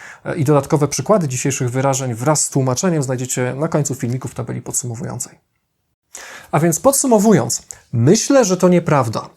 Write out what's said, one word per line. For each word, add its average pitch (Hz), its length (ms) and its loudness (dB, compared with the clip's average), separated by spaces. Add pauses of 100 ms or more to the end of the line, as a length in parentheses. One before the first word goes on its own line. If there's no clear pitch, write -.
(240)
e, - 120 -8
i 156 80 -2
dodatkowe 143 440 2
przykłady 175 400 0
dzisiejszych 127 420 -4
wyrażeń 131 440 -2
wraz 143 260 0
z - 100 -4
tłumaczeniem 143 520 0
znajdziecie 127 540 -4
na 156 120 -4
końcu 151 260 -2
filmiku 127 340 -6
w - 60 -16
tabeli 123 280 -8
podsumowującej. 120 760 -10 (1120)
A 160 80 0
więc 165 200 2
podsumowując, 220 840 2 (300)
myślę, 214 520 4
że 185 120 0
to 180 120 4
nieprawda. 156 680 0